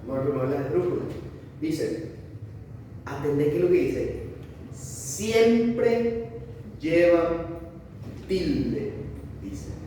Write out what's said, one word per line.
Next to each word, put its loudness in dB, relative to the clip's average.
Vamos -2
a -2
ver 0
primero 0
las -2
esdrújulas. 0
Dice, -2
atendé 2
que 0
lo 4
que 6
dice, 2
siempre 4
llevan 6
tilde, 0
dice. -8